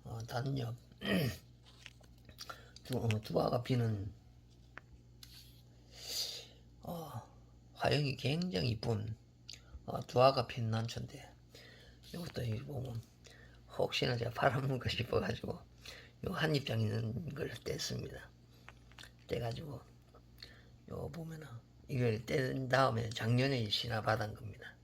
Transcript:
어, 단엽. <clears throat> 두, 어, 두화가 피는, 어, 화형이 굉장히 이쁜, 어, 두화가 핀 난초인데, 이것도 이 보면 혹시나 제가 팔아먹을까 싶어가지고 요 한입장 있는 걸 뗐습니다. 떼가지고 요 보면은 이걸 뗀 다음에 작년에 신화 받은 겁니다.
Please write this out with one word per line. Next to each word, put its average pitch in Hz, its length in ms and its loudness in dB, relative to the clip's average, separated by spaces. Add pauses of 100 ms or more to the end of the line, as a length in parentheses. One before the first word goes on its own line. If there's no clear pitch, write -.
어, 123 240 -8
단엽. 127 480 -2 (240)
<clears throat> - 1800 -6
두, 127 140 -4
어, 117 100 0
두화가 110 560 2
피는, 113 480 2 (2750)
어, 156 380 -8 (540)
화형이 135 420 4
굉장히 170 520 0
이쁜, 110 460 0 (680)
어, - 200 -4
두화가 127 420 8
핀 113 240 -2
난초인데, 117 580 -4 (840)
이것도 170 300 -6
이 110 160 0
보면 127 420 -6 (760)
혹시나 - 400 2
제가 117 140 0
팔아먹을까 127 580 2
싶어가지고 - 640 0
요 - 800 -10
한입장 143 480 2
있는 110 520 0
걸 - 160 -4
뗐습니다. - 720 -4 (1080)
떼가지고 127 520 -4 (1080)
요 - 200 -6
보면은 160 380 -8 (400)
이걸 123 380 2
뗀 135 420 0
다음에 123 420 6
작년에 120 600 4
신화 110 320 0
받은 107 320 2
겁니다. - 500 -12